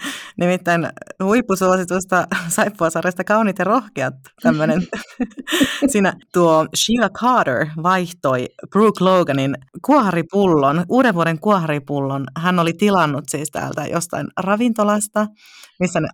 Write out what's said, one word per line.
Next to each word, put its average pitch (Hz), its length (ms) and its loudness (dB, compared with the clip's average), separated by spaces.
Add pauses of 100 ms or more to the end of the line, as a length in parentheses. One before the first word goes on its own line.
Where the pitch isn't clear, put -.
(380)
Nimittäin 175 500 0 (360)
huippusuositusta 185 1040 0 (200)
Saippuasarjasta 175 760 -2
Kauniit 208 360 0
ja 180 60 0
rohkeat, 185 480 -2 (280)
tämmönen 156 420 0 (540)
<laughs> 294 540 -2
siinä 196 220 2 (200)
tuo 165 320 4 (100)
Sheila 220 340 0
Carter 185 580 0 (160)
vaihtoi 170 680 0 (200)
Brooke 208 340 2
Loganin 143 540 2 (280)
kuoharipullon, 175 1040 2
uuden 233 260 4
vuoden 165 240 0
kuoharipullon. 143 880 -2 (120)
Hän 180 220 0
oli 170 140 2
tilannut 175 560 2
siis 151 220 -6
täältä 143 340 -6
jostain 165 420 -6 (100)
ravintolasta, 208 920 0 (520)
missä 175 200 -2
ne - 140 -2